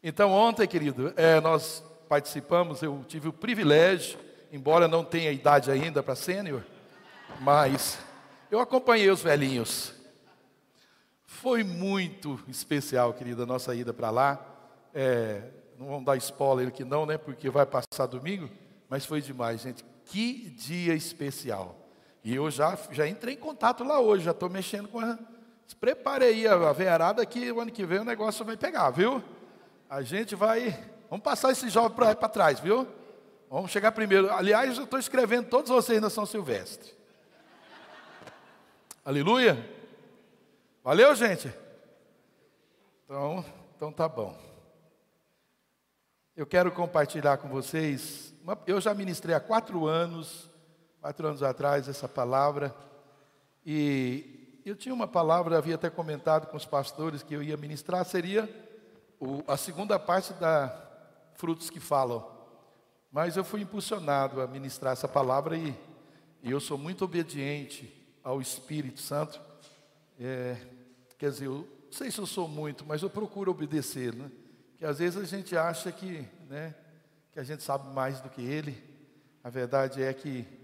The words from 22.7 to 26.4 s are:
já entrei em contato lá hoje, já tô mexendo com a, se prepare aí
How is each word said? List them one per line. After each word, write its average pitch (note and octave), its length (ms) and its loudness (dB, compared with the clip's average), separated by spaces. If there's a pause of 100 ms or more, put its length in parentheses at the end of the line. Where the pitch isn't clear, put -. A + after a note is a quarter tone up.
já D3 160 0
entrei A#3 280 -6
em - 40 -14
contato B3 460 -2
lá C#4+ 160 2
hoje, G#3 240 4
já E3+ 80 0
tô F#3 160 -4
mexendo F#3+ 400 -8
com A3+ 120 -10
a, A3+ 180 -4 (480)
se - 100 -20
prepare C4 480 2
aí A3 220 6